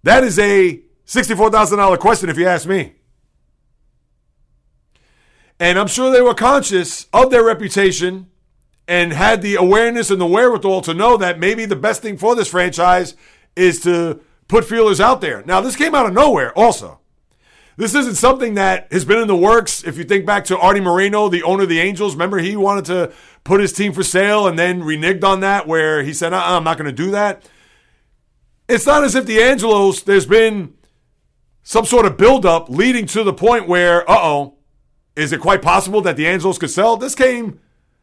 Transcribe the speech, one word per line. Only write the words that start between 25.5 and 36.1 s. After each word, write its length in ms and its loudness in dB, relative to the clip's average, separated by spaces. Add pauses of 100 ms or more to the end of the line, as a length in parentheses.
where 380 -2
he 100 -8
said, 180 -4
"Uh-uh, 260 -2
I'm 60 -2
not 140 -2
gonna 140 -8
do 180 -6
that." 340 -4 (1200)
It's 200 0
not 160 2
as 100 0
if 140 -2
the 160 2
Angelos, 580 2
there's 240 2
been 480 0 (880)
some 240 -2
sort 220 2
of 100 -4
buildup 500 4
leading 400 0
to 160 -4
the 80 0
point 360 0
where, 420 2
uh-oh, 460 2 (600)
is 160 -4
it 80 -4
quite 220 0
possible 400 0
that 160 -2